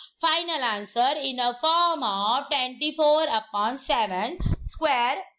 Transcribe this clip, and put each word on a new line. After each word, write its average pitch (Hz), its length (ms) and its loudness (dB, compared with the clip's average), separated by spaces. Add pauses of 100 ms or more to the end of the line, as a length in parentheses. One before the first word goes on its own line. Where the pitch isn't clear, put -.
(200)
final 330 420 0
answer 233 480 0 (120)
in 262 160 -4
a 240 220 0
form 330 420 2
of 220 480 0
twenty-four 302 760 2
upon 226 520 -2
seven 233 640 0 (240)
square 269 540 0 (220)